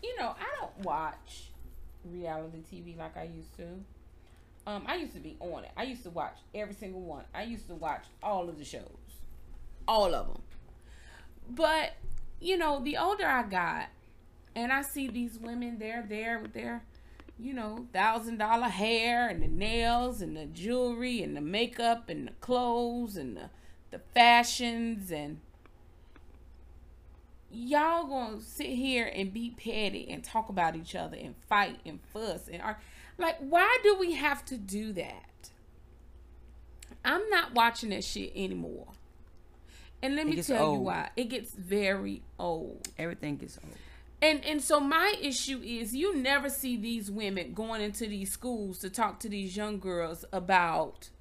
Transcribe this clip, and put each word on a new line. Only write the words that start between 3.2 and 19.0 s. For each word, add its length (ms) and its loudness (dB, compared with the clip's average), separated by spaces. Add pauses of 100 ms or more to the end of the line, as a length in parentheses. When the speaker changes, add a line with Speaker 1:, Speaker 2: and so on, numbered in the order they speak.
Speaker 1:
used 320 -14
to. 100 -12 (1000)
Um, 220 -8
I 80 -2
used 180 -6
to 60 -14
be 200 -14
on 240 -8
it. 140 -16
I 60 -4
used 200 -8
to 60 -12
watch 280 -6 (180)
every 180 -8
single 280 -12
one. 240 -10 (100)
I 80 -6
used 240 -8
to 80 -12
watch 300 -4 (180)
all 260 0
of 80 -10
the 80 -12
shows. 160 -10 (1040)
All 280 4
of 120 0
'em. 140 -2 (1040)
But, 440 2 (480)
you 180 2
know, 220 2
the 180 -2
older 300 2
I 160 4
got, 460 0 (680)
and 160 0
I 120 2
see 260 -4
these 300 -4
women, 400 -6
they're 280 -6
there 320 -2
with 140 -10
their, 300 -6 (560)
you 140 -6
know, 380 -6
thousand 460 2
dollar 320 4
hair 580 4